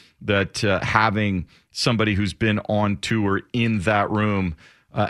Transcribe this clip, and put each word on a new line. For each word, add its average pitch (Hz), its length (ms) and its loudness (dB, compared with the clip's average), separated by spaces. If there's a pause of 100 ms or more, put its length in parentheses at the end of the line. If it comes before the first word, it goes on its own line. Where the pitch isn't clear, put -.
(200)
that, 101 440 -2
uh, 98 200 2
having 104 600 0 (240)
somebody 107 460 0
who's 98 180 0
been 107 240 0 (100)
on 104 300 0
tour 101 440 0 (120)
in 113 280 0
that 101 280 2
room, 101 460 0 (400)
uh, 104 140 0